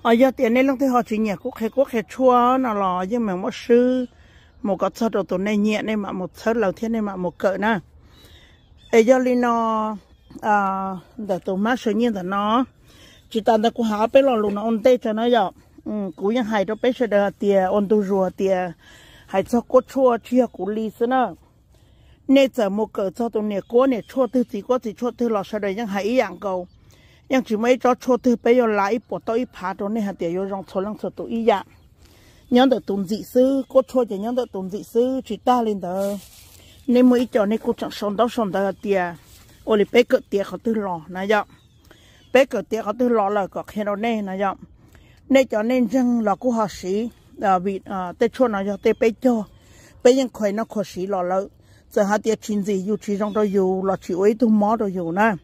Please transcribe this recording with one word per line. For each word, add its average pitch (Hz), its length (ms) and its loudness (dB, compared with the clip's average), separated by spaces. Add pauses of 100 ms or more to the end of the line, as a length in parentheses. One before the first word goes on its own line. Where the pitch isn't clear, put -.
Ở 240 100 2
giờ 247 200 4
tiền 233 220 0
này 254 100 2
lần 269 140 0
thì 269 80 0
họ 247 160 2
chỉ 220 160 -4
nhẹ 214 260 -2
quốc 254 140 -10
hệ 226 120 -4
quốc 269 200 0
hệ 226 200 -2
chua, 247 500 4
nó 247 140 -2
là 190 360 -2
nhưng 233 160 -2
mà 190 100 -2
một 196 200 -6 (120)
sư, 247 380 4 (560)
một 196 160 -2
cái 196 180 -2
thơ 226 140 -2
đồ 208 140 -2
tụi 180 160 -4
này 208 180 -2
nhẹ 208 240 0
này 220 140 -4
mà 202 160 -6
một 185 200 -8 (120)
thơ 220 100 0
đầu 214 180 0
tiên 226 200 -6
này 226 100 -2
mà 202 140 -6
một 180 220 -6
cỡ 196 200 -2
nè. 202 220 0 (1120)
Ở 233 80 6
giờ 247 200 6
li 247 160 0
nó, 226 640 0 (440)
à, 190 480 0 (280)
để 196 220 -4
tụi 190 180 -4
má 220 180 0
sửa 226 160 -2
nhiên 226 220 0
là 190 100 -6
nó 208 420 0 (640)
chỉ 220 120 -2
tao 226 220 2
ta 226 60 2
cũng 233 160 -2
háo 214 220 0
bé 277 140 6
lò 269 140 2
lù 208 140 0
nó 202 120 -4
ôn 220 220 -2
tê 254 140 6
cho 226 160 -4
nó 220 120 -2
giờ. 220 260 2 (340)
Ừ, 202 300 -6
cú 190 140 -2
ยั 233 140 0
ง - 20 -2
hay 208 200 -2
cho 214 160 -4
bé 247 100 2
sửa 247 140 -2
đời 202 340 0
tiền 196 240 2
ôn 196 240 0
tu 214 160 2
rùa 190 340 0
tiền 185 340 0 (560)
hay 196 160 -2
cho 240 180 0
cốt - 220 2 (100)
chua 254 240 2
chia 247 340 0
cú 185 180 -8
li 214 300 -4
xí 233 60 0
nữa. 240 300 0 (920)
Nè 269 260 6
giờ 208 160 0
một 208 240 -4
cỡ 196 220 -2
cho 233 140 -4
tụi 214 140 -2
nè 208 240 -2
cố 240 200 4
nè 240 140 0
chua 254 260 -2
thứ 247 240 0
gì 202 100 -8
có 247 220 -2
gì 214 100 -6
chua 240 240 -6
thứ 240 120 -2
lò 208 140 -2
sửa 214 160 -8
đời 196 160 -4
ยั 220 100 -8
ง - 20 -8
hay 196 160 -4
ý 233 140 0
dạng 196 220 -2
cầu. 185 280 -6 (600)
ยั 262 100 0
ง 254 40 -2
chỉ 214 120 -2
mấy 240 220 2
cho 247 180 2
chua 247 220 0
thứ 240 260 2
bé 233 100 4
vô 247 120 4
lại 208 340 0 (100)
bỏ 185 160 -6
tao 226 100 -2
ít 247 180 -2
phá 185 260 -8
cho 202 100 -4
nên 220 140 -4
hạt 196 160 -4
tiền 175 180 -4
vô 190 120 -4
rong 196 140 -8 (100)
số 190 80 -2
lăng 208 220 -6
số 196 60 -6
tụi - 200 -10
ý 226 160 -4
dạng. 202 200 4 (840)
Nhớ 147 160 8
được - 200 2
tụi 196 200 -2
dị 196 180 -6
sư, 262 460 2
cốt 262 180 2
chua 254 180 0
chỉ 202 120 -8
nhớ 220 180 -6
được - 160 -4
tụi 190 180 -8
dị 208 140 -10
sư 254 420 0
chỉ 202 120 -6
ta 247 240 2
lên 208 200 -2
đó. 185 220 -4 (840)
Nên 247 220 6
mỗi 247 220 4
chỗ 220 140 2
này 214 120 0
cô 233 200 -2
chẳng - 140 -8
sống 202 260 -6
đâu 233 120 2
sống 214 220 -2
đâu 196 200 0 (100)
tiền. 185 320 -2 (500)
Ô, 220 140 2
thì 202 140 4
bé 247 120 6
cỡ 247 160 2 (100)
tiền 196 160 -2
họ 180 180 -12
tư 226 100 -2
lò, 196 340 -4
nè, 185 160 -8
dạ. 208 200 2 (880)
Bé 262 120 6
cỡ 226 240 -6
tiền 220 140 -4
họ 208 160 -6
tư 247 100 2
lò 214 200 2
là 202 180 -2
có 165 160 -10
khen 208 220 -6
đâu 202 100 -2
nè, 220 260 -4
nè, 190 180 -8
dạ. 196 140 -2 (760)
Nên 262 180 4
cho 214 160 -4
nên 247 260 0
chăng 240 320 0
là 202 180 0
cô 254 120 -2
họ 226 180 -2
sĩ, 202 400 -6 (320)
à, 190 180 2
vì, 190 260 -4
à, 185 340 -8
tết 233 140 2
chua 254 140 2
nó 202 180 -2
cho 202 120 -4
tết 220 220 0
bé 233 100 2 (120)
cho. 233 220 2 (600)
Bé 247 80 8
ยั 262 140 2
ง 226 80 -12
khỏi 208 180 -2
nó 214 180 -4
khó 214 160 -6
sĩ 185 220 -8
lò 190 160 -4
lợ. 190 240 -2 (440)
Giờ 214 120 0
hả 202 140 0
tiền 220 240 -2
chuyện 208 200 -4
gì, 196 160 -2
dù 196 240 -2
chỉ 202 160 -4
trong 208 160 -4
đó 214 80 0
dù 190 440 0
là 190 160 0
chỉ - 120 -6
ấy 202 260 2
tôi 233 100 2
mó 214 260 2
đó 226 100 -4
dù 180 260 -6
nè. 202 320 0